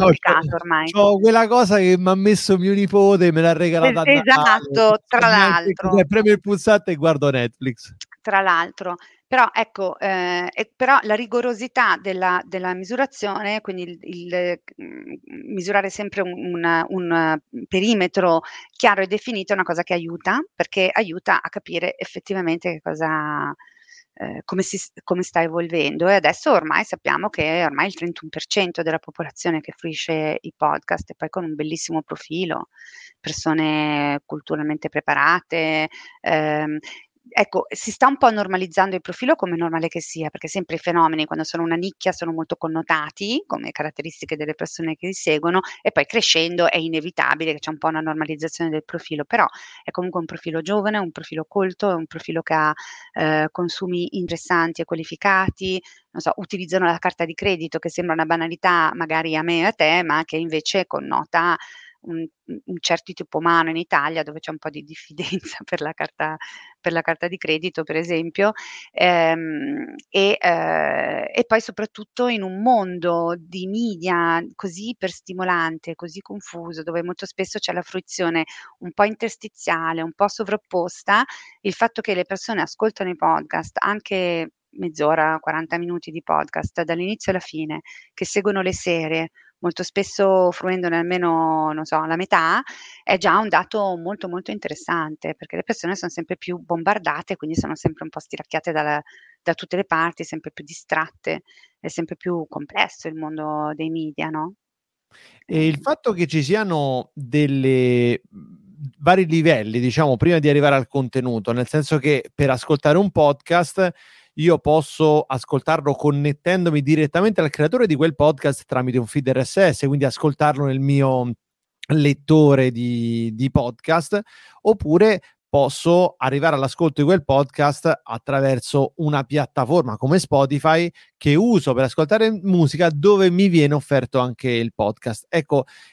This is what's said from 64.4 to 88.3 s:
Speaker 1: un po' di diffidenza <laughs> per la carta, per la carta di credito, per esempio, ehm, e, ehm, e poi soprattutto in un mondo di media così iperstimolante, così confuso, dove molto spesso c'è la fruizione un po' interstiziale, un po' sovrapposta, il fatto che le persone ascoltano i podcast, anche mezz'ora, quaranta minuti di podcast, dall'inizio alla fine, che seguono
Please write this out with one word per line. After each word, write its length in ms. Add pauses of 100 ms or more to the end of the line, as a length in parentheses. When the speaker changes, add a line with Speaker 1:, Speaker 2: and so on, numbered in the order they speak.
Speaker 1:
un 80
po' 100
di 140
diffidenza 760
<laughs> 80
per 160
la 120
carta, 440 (420)
per 120
la 100
carta 260
di 100
credito, 460
per 120
esempio, 560 (400)
ehm, 1040 (120)
e, 320
ehm, 920
e 140
poi 140
soprattutto 640
in 160
un 180
mondo 760
di 300
media 760 (140)
così 360
iperstimolante, 1080
così 260
confuso, 640
dove 180
molto 240
spesso 320
c'è 160
la 80
fruizione 640 (380)
un 100
po' 140
interstiziale, 960
un 100
po' 140
sovrapposta, 960 (380)
il 120
fatto 280
che 120
le 120
persone 360
ascoltano 480
i 60
podcast, 640
anche 720 (260)
mezz'ora, 640
quaranta 400
minuti 320
di 100
podcast, 640
dall'inizio 480
alla 100
fine, 380 (340)
che 120
seguono 360